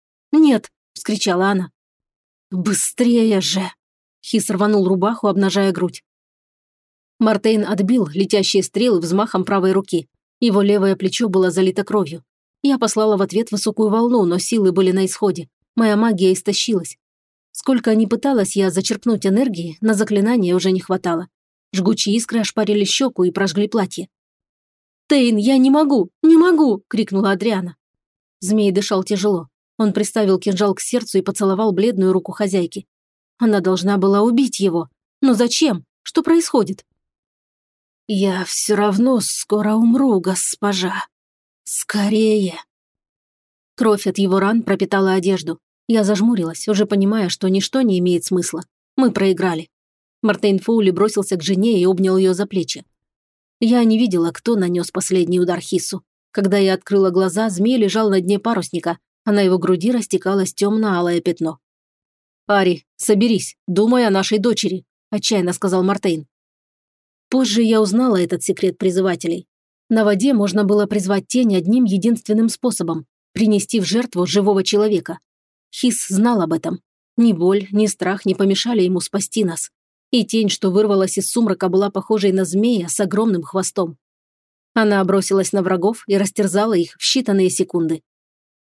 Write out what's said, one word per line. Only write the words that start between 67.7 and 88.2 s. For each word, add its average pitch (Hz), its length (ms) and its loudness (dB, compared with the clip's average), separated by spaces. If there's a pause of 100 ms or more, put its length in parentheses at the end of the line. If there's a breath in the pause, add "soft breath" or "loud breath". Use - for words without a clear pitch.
узнала 214 400 2
этот 175 220 -4
секрет 185 340 -2
призывателей. 180 680 -2 (420)
На 220 160 2
воде 208 280 2
можно 202 300 0
было 208 220 2
призвать 202 420 -2
тень 233 280 0
одним 202 280 2
единственным 220 640 0
способом: 175 580 -4 (280)
принести 214 460 0
в 185 60 -2
жертву 185 400 -2
живого 196 380 0
человека. 202 560 0 (540)
Хис - 340 -2
знал 208 340 2
об 160 120 -2
этом. 165 260 -6 (380)
Ни 233 160 4
боль, 190 380 2
ни 214 160 2
страх 190 380 -4
не 190 80 0
помешали 196 480 0
ему 180 200 0
спасти 202 420 -4
нас. 165 280 -6 (400)
И 240 140 2
тень, 220 240 0
что 190 220 -2
вырвалась 196 460 2
из 190 120 -4
сумрака, 196 380 0
была 190 220 2
похожей 202 420 0
на 190 140 0
змея 196 420 0
с - 120 -6
огромным 202 440 0
хвостом. 180 540 -4 (760)
Она 208 300 2
бросилась 190 480 0
на 202 100 0
врагов 185 460 -2
и 196 100 0
растерзала 202 580 -2
их 170 220 -2
в - 40 -16
считанные 196 480 0
секунды. 165 540 -2 (600)